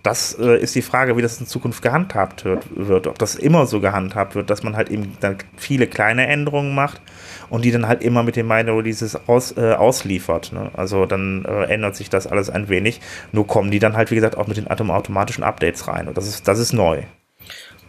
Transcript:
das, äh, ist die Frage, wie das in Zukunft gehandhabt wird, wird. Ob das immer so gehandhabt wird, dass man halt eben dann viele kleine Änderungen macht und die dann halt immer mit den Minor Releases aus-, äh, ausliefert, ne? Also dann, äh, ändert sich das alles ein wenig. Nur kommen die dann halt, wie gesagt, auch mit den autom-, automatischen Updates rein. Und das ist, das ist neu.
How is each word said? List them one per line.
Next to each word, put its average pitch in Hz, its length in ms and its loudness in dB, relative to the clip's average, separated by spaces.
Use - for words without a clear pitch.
das, - 380 -2
äh, 117 200 4
ist - 140 -2
die 127 80 0
Frage, 127 340 0
wie 120 60 2
das 117 160 -4
in 123 80 -10
Zukunft - 360 -6
gehandhabt 123 600 -2
wird, 92 200 -2
wird. 95 320 2
Ob - 140 -6
das 107 160 -2
immer 151 300 4
so 110 120 -2
gehandhabt 98 560 -2
wird, 101 160 -2
dass 104 140 -2
man 107 120 -4
halt 110 140 -2
eben 101 300 -6
dann 98 160 0
viele 127 300 0
kleine 117 400 2
Änderungen 143 480 0
macht 139 260 -2
und 113 160 -2
die 123 60 4
dann 117 160 2
halt 117 160 2
immer 120 220 4
mit 117 100 0
den 113 140 0
Minor 113 320 2
Releases 110 340 -4
aus-, 123 280 4
äh, 113 180 4
ausliefert, 98 800 2
ne? 98 220 -8
Also 95 320 0
dann, 95 380 -2
äh, 101 280 -2
ändert 104 220 -2
sich - 160 -12
das 95 160 0
alles 98 240 -2
ein 98 180 -4
wenig. 98 320 2
Nur 104 160 2
kommen 101 240 2
die 104 80 2
dann 107 180 2
halt, 113 140 2
wie 117 60 2
gesagt, 110 200 2
auch 95 120 -2
mit 101 80 -4
den 107 100 -4
autom-, 107 240 -2
automatischen 98 540 -2
Updates - 420 -2
rein. 85 220 -4
Und 69 80 -10
das 98 100 -4
ist, - 220 -4
das 101 100 4
ist 120 140 0
neu. 82 300 2